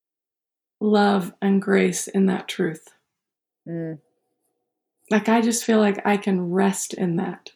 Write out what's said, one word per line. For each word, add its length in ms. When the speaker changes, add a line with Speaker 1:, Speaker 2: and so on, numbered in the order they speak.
Speaker 1:
love 600
and 220
grace 460
in 180
that 220
truth. 400
Speaker 2:
Mm. 320
Speaker 1:
Like, 200
I 120
just 240
feel 140
like 260
I 120
can 340
rest 440
in 220
that. 400